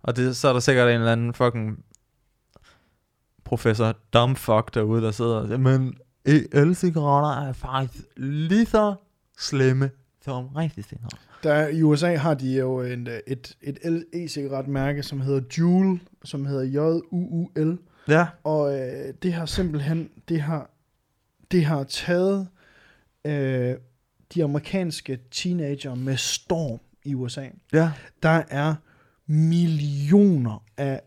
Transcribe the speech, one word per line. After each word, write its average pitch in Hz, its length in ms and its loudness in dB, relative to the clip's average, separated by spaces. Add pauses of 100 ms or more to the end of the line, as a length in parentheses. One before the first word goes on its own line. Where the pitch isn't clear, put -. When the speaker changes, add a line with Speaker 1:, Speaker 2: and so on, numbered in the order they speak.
Speaker 1:
Og 120 120 -2
det, 127 200 0
så 143 120 0
er 131 60 4
der 123 60 2
sikkert 123 300 6
en 120 60 4
eller 117 160 2
anden 117 220 0
fucking 113 460 -2 (1600)
professor 113 520 0 (180)
Dumbfuck 120 600 2
derude, 113 280 2
der 110 100 0
sidder 117 240 -2
og 104 120 -4
siger, 113 100 -2
"Men 131 360 2 (360)
e-, 143 300 4
el-cigaretter 147 880 2
er 131 60 -6
faktisk 131 500 -6 (140)
lige 160 480 2
så 214 280 2 (440)
slemme 131 520 2 (360)
som 127 220 -8
rigtige 147 360 -6
cigaretter." - 340 -14 (260)
Speaker 2:
Der 151 100 2
er, 151 140 2
i 160 160 0
U 151 120 6
S 143 80 0
A 175 120 2
har 151 180 2
de 131 240 -2
jo 131 240 0
en, 123 260 -6
øh, 117 200 -8
et, 127 340 -10
et 143 220 -10
el-, 165 300 -2
e-cigaretmærke, 139 920 -4
som 139 180 -8
hedder 135 200 0 (180)
Juul, 180 400 4 (240)
som 139 220 -8
hedder 139 180 -2
J 135 140 -2 (340)
U 175 300 -2
U 180 60 -4 (160)
L. 165 140 0 (300)
Speaker 1:
Ja. 160 180 6 (180)
Speaker 2:
Og, 147 360 0
øh, 135 340 -8 (100)
det 180 100 0
har 165 120 -4
simpelthen, 156 640 -2 (200)
det 160 120 0
har, 147 280 -4 (840)
det 175 140 4
har 143 180 0
taget, 185 640 -2 (800)
øh, 131 500 -2 (580)
de 170 100 0
amerikanske 147 760 -4 (120)
teenager 143 640 -4
med 131 220 -4
storm 151 640 -4 (240)
i 143 120 -4
U 123 140 -6
S - 80 -10
A. 135 80 -10 (280)
Speaker 1:
Ja. 160 180 4 (320)
Speaker 2:
Der 160 260 4
er 151 260 -2 (520)
millioner 156 1400 2 (140)
af 139 280 -4